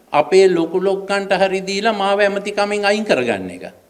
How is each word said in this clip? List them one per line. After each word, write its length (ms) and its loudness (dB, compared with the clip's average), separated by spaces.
අපේ 400 4
ලොකු 320 0
ලොක්කන්ට 520 -2
හරි 300 0
දීලා 300 -2
මාව 280 0
ඇමතිකමින් 640 0
අයින් 200 2
කරගන්න 460 -2
එක. 140 -14